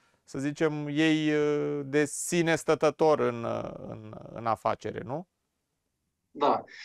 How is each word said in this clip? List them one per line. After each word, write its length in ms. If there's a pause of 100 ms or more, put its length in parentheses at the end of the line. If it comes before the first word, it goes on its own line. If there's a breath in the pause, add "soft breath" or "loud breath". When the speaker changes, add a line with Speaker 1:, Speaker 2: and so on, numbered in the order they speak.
(240)
Speaker 1:
să 160
zicem, 480
ei, 460
uh, 500
de 220
sine 500
stătător 640
în, 240
uh, 280 (180)
în, 240 (200)
în 120
afacere, 600
nu? 220 (1040)
Speaker 2:
Da. 320 (220 loud breath)